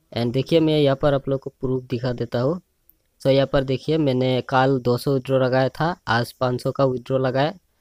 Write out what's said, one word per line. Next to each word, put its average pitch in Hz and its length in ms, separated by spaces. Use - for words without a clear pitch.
and 120 200
देखिए 139 280
मैं 156 180
यहाँ 139 180
पर 143 180
आप 135 140
लोग 135 120
को - 100
प्रूफ 127 400
दिखा 123 220
देता 120 280
हूँ। 156 200
So, 139 100
यहाँ 135 160
पर 135 180
देखिए 135 340
मैंने 127 500
कल 135 320
दो 123 180
सौ 143 160
विड्रॉ 135 240
लगाया 131 320
था, 160 260
आज 117 240
पाँच 123 300
सौ 135 100
का 139 120
विड्रॉ 131 340
लगाया। 131 340